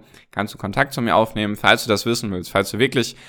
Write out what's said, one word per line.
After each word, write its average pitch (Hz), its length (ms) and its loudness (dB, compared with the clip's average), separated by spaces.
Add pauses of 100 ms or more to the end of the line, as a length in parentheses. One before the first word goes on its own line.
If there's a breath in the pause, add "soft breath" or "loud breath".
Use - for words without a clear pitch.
(320 soft breath)
Kannst 104 220 -6
du - 40 -16
Kontakt 139 360 -2
zu 135 80 -6
mir 107 140 2
aufnehmen, 107 420 0
falls 110 260 4
du 123 60 -2
das 101 160 0
wissen 117 260 -2
willst, 90 180 -6
falls 98 220 0
du 101 80 -4
wirklich 131 360 0 (140)